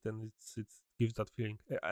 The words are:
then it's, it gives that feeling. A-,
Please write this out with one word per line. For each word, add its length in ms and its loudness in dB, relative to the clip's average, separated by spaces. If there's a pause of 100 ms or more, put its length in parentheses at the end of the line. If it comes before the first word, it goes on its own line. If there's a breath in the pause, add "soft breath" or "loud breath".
then 340 -2
it's, 180 -16
it 120 -2 (320)
gives 160 6
that 160 -2
feeling. 260 -2 (140)
A-, 200 0